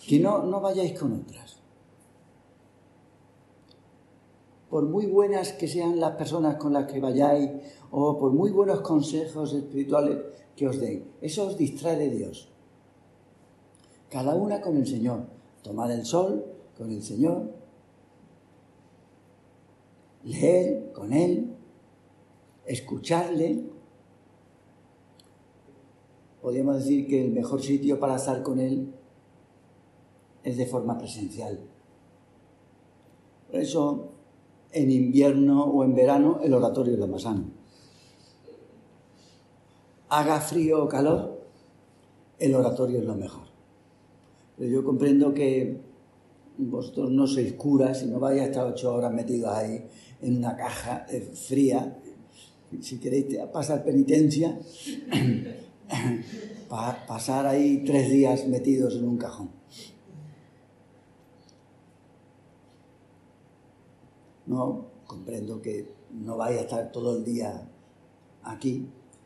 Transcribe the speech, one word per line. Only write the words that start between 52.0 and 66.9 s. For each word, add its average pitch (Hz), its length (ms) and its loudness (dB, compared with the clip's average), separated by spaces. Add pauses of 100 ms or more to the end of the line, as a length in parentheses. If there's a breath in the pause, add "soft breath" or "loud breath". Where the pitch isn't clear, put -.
Si 123 200 -12
queréis 135 280 0
te-, - 200 -6
pasar 147 360 -4
penitencia, 147 720 4 (540 loud breath)
<clears throat> - 1600 -4
pa-, 117 360 -6
pasar 131 400 -2
ahí 143 380 4
tres 139 260 4
días 135 380 6
metidos 127 480 2
en 120 120 -2
un 120 100 0
cajón. - 320 -8 (4000 loud breath)
No, 127 380 -4 (220)
comprendo 107 540 -12
que 104 300 -10 (200)
no 113 260 -10
vais 117 200 -2
a 110 40 -4
estar - 300 -6